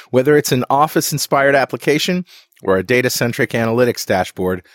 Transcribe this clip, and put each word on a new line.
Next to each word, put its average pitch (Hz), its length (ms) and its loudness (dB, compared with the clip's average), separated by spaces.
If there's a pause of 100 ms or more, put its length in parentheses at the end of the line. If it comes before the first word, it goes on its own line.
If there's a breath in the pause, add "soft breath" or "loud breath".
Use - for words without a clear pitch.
(100)
Whether 131 260 2
it's 147 160 0
an 127 180 0
Office-inspired 139 880 0
application 151 680 -2 (380 soft breath)
or 95 160 2
a 92 80 -2
data-centric 123 640 0
analytics 117 560 0
dashboard, 92 580 -2 (100)